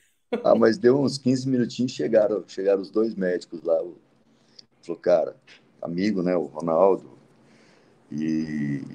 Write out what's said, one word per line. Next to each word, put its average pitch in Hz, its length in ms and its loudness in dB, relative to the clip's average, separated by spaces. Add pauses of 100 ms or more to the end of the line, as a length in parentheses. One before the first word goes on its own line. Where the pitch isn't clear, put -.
(440)
Ah, - 120 4
mas 113 220 4
deu 123 240 4
uns 135 160 -2
quinze 127 300 -2
minutinhos, 127 440 -2
chegaram, 107 560 0
chegaram 98 340 0
os 95 80 -12
dois 110 240 -2
médicos 90 500 -4
lá. 82 200 0
O... 85 140 -14 (840)
Falou, 82 200 -12
Cara, 80 340 0 (460)
amigo, 92 420 -2
né, 90 140 0
o 78 80 -2
Ronaldo, 80 680 0 (960)
e 76 760 -4 (120)